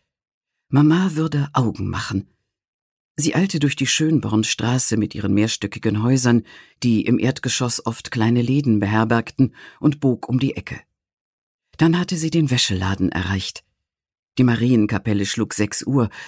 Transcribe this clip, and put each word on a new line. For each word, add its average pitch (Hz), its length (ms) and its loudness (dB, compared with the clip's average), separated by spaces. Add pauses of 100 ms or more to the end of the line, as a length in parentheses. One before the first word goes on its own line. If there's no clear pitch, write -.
(680)
Mama 156 460 4
würde 147 400 -2
Augen 104 340 -2
machen. 98 420 -6 (840)
Sie 143 180 -2
eilte 175 260 0
durch 139 180 0
die 135 100 -2
Schönbornstraße 117 1120 0
mit 107 180 -2
ihren 101 180 -2
mehrstöckigen 107 680 -2
Häusern, 123 400 2 (400)
die 113 220 2
im 117 120 2
Erdgeschoss 123 680 -2
oft - 260 -8
kleine 117 300 2
Läden 123 400 2
beherbergten, 113 720 0 (240)
und 147 220 0
bog 127 260 0
um 123 100 0
die 131 200 -2
Ecke. - 240 -12 (960)
Dann 165 200 4
hatte 180 200 -2
sie 160 120 -4
den 156 220 0
Wäscheladen 95 580 0
erreicht. 92 540 -4 (760)
Die 131 40 6
Marienkapelle 110 840 2
schlug - 260 -4
sechs - 320 -4
Uhr, 123 240 0 (180)